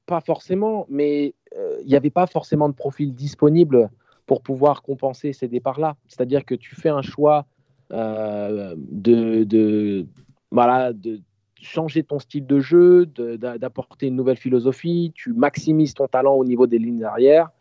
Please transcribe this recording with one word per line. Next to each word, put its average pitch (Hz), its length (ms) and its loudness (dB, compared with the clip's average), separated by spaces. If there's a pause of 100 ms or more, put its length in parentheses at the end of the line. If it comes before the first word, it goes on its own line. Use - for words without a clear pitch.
pas 170 140 -4
forcément, 196 680 -4
mais, 147 440 -2 (220)
euh, 87 300 -8
il 139 40 -14
y 135 60 6
avait 143 140 2
pas 180 180 0
forcément 151 400 -2
de 143 60 -2
profil 139 420 -6
disponible 143 720 2 (360)
pour 131 160 0
pouvoir 139 400 0
compenser 135 500 -6
ces 131 160 -8
départs-là. 135 480 -4 (120)
C'est-à-dire 127 360 -2
que - 100 -8
tu - 220 -12
fais - 140 -4
un 143 120 -2
choix, 147 440 0 (480)
euh, 104 840 -6
de, 113 680 0
de, 104 640 0 (440)
voilà, 123 400 2
de 107 300 -10 (400)
changer 160 420 -6
ton 147 160 -8
style 139 260 -10
de 139 140 2
jeu, 175 460 6
de, 120 320 -10
d'a-, 120 200 -8
d'apporter 127 500 -10
une 127 100 -4
nouvelle 127 200 0
philosophie, 147 800 -2
tu - 160 -10
maximises 143 640 0
ton 135 140 -2
talent 131 260 2
au 135 100 2
niveau 123 240 2
des 117 120 0
lignes 113 260 -4
arrière, 139 440 4 (120)